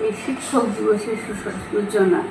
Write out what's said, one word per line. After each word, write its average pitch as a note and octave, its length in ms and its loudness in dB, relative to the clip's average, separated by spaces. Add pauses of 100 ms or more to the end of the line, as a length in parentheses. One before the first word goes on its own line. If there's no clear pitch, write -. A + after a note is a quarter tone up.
এই A3 120 0 (140)
শিক্ষক C4 380 0 (140)
দিবসের G#3 380 2 (100)
সুস-, - 240 -6
সূচনা, F#3+ 800 2